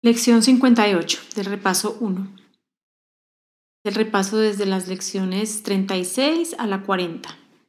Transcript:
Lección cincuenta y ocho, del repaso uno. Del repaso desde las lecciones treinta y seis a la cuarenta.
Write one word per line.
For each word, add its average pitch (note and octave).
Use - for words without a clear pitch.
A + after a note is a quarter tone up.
Lección A#3
cincuenta A#3+
y G3+
ocho, E3+
del G3
repaso G3
uno. G3
Del G3+
repaso G#3+
desde G#3
las F#3+
lecciones F#3+
treinta F#3+
y F#3
seis D#4
a A3
la G3
cuarenta. F3+